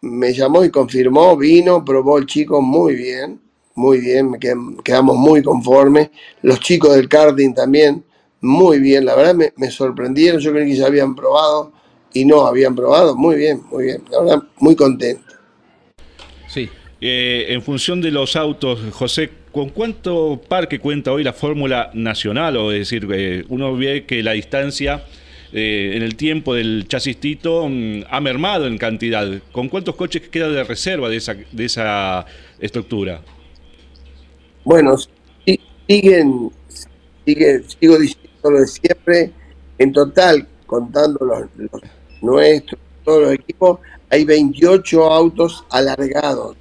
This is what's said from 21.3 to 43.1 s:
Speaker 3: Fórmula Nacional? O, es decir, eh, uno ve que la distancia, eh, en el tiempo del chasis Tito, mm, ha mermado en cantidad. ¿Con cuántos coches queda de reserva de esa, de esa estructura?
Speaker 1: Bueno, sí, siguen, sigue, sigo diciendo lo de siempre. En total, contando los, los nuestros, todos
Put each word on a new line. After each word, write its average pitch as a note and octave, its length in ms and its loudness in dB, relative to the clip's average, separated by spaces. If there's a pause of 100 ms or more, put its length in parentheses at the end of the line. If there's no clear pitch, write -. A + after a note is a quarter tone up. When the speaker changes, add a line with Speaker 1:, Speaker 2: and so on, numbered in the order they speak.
Speaker 3:
Fórmula C3+ 640 -6
Nacional? A2+ 640 -4
O, G#2+ 160 -4
es G2+ 180 -6
decir, G#2 240 -8
eh, F#2+ 340 -6
uno C3 280 -6
ve C#3 280 -6
que A#2+ 160 -6
la A2 120 -4
distancia, C#3 720 -6 (480)
eh, G#2 420 -4
en A2+ 80 -4
el A2+ 140 -8
tiempo D3 380 -4
del A2 340 -4
chasis C3 320 -8
Tito, D#3+ 480 -4
mm, A2 420 -8
ha C3+ 100 -6
mermado D3 460 -4
en A#2 120 -6
cantidad. A2 460 -6 (280)
¿Con B2+ 160 -8
cuántos F3+ 260 -8
coches F3+ 340 -10
queda E3 200 -6
de C#3+ 160 -4
reserva B2+ 440 -8
de A2+ 100 -6
esa, A2+ 160 -10 (180)
de A2+ 120 -8
esa G2+ 640 -6 (320)
estructura? G2 640 -8 (1400)
Speaker 1:
Bueno, D3 320 4 (500)
sí, F#3+ 140 0 (280)
siguen, E3+ 600 2 (760)
sigue, D3 380 2 (160)
sigo E3 180 6
diciendo - 540 -2
lo C#3+ 80 4
de C3+ 80 4
siempre. E3+ 640 -2 (480)
En C3+ 140 2
total, C#3+ 560 2 (180)
contando C#3 580 -2
los, A#2 180 -4 (280)
los - 120 -16 (400)
nuestros, C#3+ 580 2 (240)
todos D#3 180 4